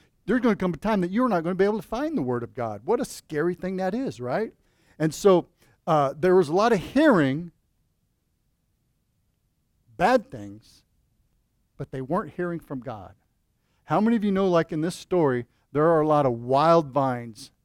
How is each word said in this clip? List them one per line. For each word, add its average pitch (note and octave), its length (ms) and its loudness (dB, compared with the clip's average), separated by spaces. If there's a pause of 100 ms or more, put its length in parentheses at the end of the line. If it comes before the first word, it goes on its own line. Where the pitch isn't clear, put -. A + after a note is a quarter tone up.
(260)
there's A#3 140 0
gonna A3 140 2
come F3+ 200 -2
a - 20 -10
time G#3 240 -2
that F3+ 100 -2
you're B3 180 0
not F3 140 0
gonna F3+ 140 -4
be F#3 80 2
able G#3 160 0
to - 60 -14
find D4 300 -6
the E3+ 60 -2
word B2 220 -4
of - 100 -18
God. G#2+ 300 -8
What A3 160 -2
a B3 40 -4
scary E3 500 -6
thing F#3 240 -8
that F#3 140 -4
is, G#3 280 -8
right? C#3+ 320 -6 (480)
And D#3 120 0
so, F#3 360 4 (380)
uh, C#3+ 300 2
there F3+ 200 4
was F3 120 4
a D#3 60 -4
lot A3 180 4
of G#3 60 2
hearing E3+ 720 2 (2500)
bad A#3 340 0
things, G2+ 520 -18 (960)
but C#3 120 -12
they C3+ 120 -10
weren't C#3+ 320 -6
hearing F3 260 -6
from C#3 200 -12
God. G#2+ 340 -14 (680)
How D#3 140 0
many A3+ 180 2
of G3+ 80 -2
you G3+ 60 0
know, G3 160 0
like E3 240 2
in D#3 120 -4
this E3+ 120 -4
story, C#3 520 0 (260)
there D3 140 2
are E3 160 4
a D#3 40 0
lot D3 200 2
of B2 60 2
wild C#3 560 2
vines A#2+ 640 -4 (140)